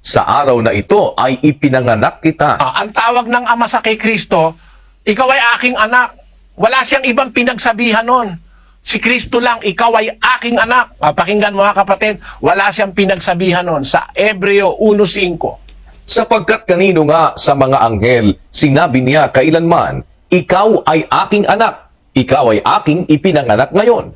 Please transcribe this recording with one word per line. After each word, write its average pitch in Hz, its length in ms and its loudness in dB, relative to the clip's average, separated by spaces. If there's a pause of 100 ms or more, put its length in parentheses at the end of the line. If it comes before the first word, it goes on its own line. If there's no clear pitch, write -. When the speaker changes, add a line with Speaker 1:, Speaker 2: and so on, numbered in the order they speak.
Speaker 1:
Sa - 240 0
araw 120 400 0
na 113 80 0
ito 160 400 0
ay 127 320 -2
ipinanganak 131 800 0
kita.'" 147 320 0
Speaker 2:
Ah, - 240 -2
ang 214 80 -6
tawag 240 400 -2
ng 240 160 -2
Ama 233 240 0
sa 226 140 -2
kay 220 160 -2
Kristo, 185 560 0 (480)
"Ikaw 214 320 0
ay 269 80 -2 (160)
aking 254 160 -2
anak." 233 400 0 (400)
Wala 247 320 0
siyang 269 240 -2
ibang 262 240 -2
pinagsabihan 233 720 0
nun. 233 320 -2 (480)
Si - 160 -4
Kristo 240 400 -2
lang, 233 240 0
"Ikaw 226 320 0
ay 220 160 -4 (240)
aking 233 240 -2
anak." 247 400 0
Ah, 156 80 2
pakinggan 196 480 -2
mo, 196 80 2
ha, 202 80 0
kapatid, 196 480 -2 (160)
wala 190 320 0
siyang 196 240 -4
pinagsabihan 185 720 0
nun 156 160 -2
sa - 320 -2
Hebreo 202 640 0
uno 208 240 2
cinco. 180 560 -4 (480)
Speaker 1:
"Sapagkat 220 640 -2
kanino 180 400 2
nga 160 240 2
sa 143 240 0
mga 131 240 2
anghel, 113 560 0 (140)
sinabi 143 500 2
niya 139 320 0
kailanman, 156 720 0 (240)
'Ikaw 185 560 2
ay 156 240 2
aking 190 400 0
anak, 208 400 -2 (240)
ikaw 127 400 2
ay 104 80 0
aking - 480 0
ipinanganak 139 640 0
ngayon. 220 420 0